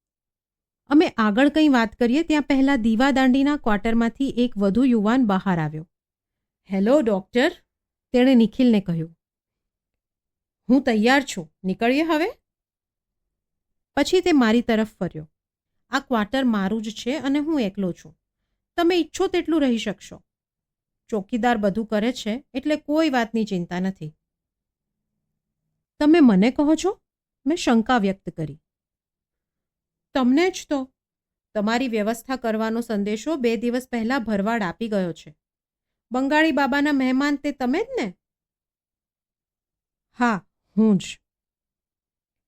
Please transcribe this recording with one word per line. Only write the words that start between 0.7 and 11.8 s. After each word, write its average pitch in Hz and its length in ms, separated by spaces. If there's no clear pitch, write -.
અમે 302 220
આગળ 220 400
કંઈ 311 200
વાત 233 280
કરીએ 247 260
ત્યાં 302 200
પહેલા 269 340
દીવાદાંડીના 262 800
ક્વાર્ટરમાંથી 233 720
એક 240 280
વધુ 202 260
યુવાન 240 400
બહાર 190 340
આવ્યો. 156 300
"હેલો, 214 280
ડોક્ટર," 240 520
તેણે 254 220
નિખિલને 226 460
કહ્યું. 165 380
"હું 262 140
તૈયાર 247 400
છું, 175 300
નીકળીએ 233 380